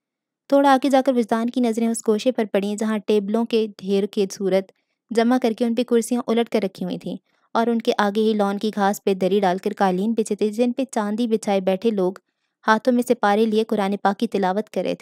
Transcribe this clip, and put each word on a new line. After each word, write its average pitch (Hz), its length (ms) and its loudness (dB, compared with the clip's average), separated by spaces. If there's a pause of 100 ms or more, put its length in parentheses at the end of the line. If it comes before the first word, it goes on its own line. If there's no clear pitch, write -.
(520)
थोड़ा 277 200 6
आगे 269 160 2
जाकर 262 240 4
वजदान 233 360 0
की 247 120 -2
नज़रें 226 280 0
उस 226 180 -4
गोशे 220 240 2
पर 233 140 -2
पड़ीं 202 320 -2
जहाँ 220 220 -2
टेबलों 214 460 0
के 220 240 0
ढेर 196 380 -2
के 202 200 -2
सूरत 190 460 -2 (400)
जमा 233 260 2
करके 233 260 0
उन 233 100 -2
पे 240 100 0
कुर्सियाँ 240 440 0
उलट 233 200 0
कर 214 140 0
रखी 190 220 -8
हुई 175 140 -8
थीं 175 200 -10 (360)
और 226 160 0
उनके 233 220 0
आगे 208 280 0
ही 220 140 2
लॉन 202 240 0
की 214 120 -2
घास 202 280 0
पे 202 160 0
दरी 190 260 2
डालकर 190 320 0
कालीन 196 420 0
बिछे 214 220 -2
थे 214 140 -2
जिन 240 220 0
पे 262 120 -4
चांदी 214 420 -4
बिछाए 214 340 0
बैठे 190 300 0
लोग 190 320 -2 (400)
हाथों 220 300 2
में 240 100 2
सिपारे 220 440 2
लिए 220 180 0
कुरान 202 320 0
पाक 196 200 0
की 233 100 -2
तिलावत 196 420 -2
कर 185 160 -4
रहे 180 180 -4